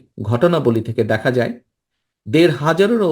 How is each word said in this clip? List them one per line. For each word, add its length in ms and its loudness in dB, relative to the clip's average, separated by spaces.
ঘটনাবলী 600 0
থেকে 220 -4
দেখা 280 -2
যায়, 220 -2
দেড় 300 4
হাজারেরও 540 0